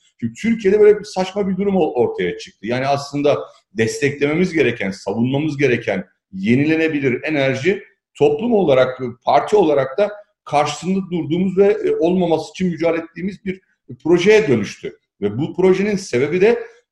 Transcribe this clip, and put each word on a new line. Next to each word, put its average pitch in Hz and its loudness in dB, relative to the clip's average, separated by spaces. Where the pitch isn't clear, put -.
Çünkü 117 -6
Türkiye'de 214 2
böyle 208 6
bir 196 -14
saçma 190 -4
bir 185 -2
durum 196 0
o-, 165 2
ortaya 98 -2
çıktı. - -16
Yani 127 -2
aslında 139 0
desteklememiz 147 0
gereken, 120 0
savunmamız 131 -2
gereken 117 -2
yenilenebilir 139 0
enerji 143 -2
toplum 151 2
olarak, 135 2
parti 143 2
olarak 147 2
da 202 0
karşısında 170 -2
durduğumuz 175 -2
ve, 202 6
e, 147 0
olmaması 165 0
için 185 -2
mücadele 165 -2
ettiğimiz 175 -10
bir 185 -8
projeye 175 4
dönüştü. 101 -2
Ve 104 -4
bu 160 -4
projenin 190 2
sebebi 156 -2
de, 233 2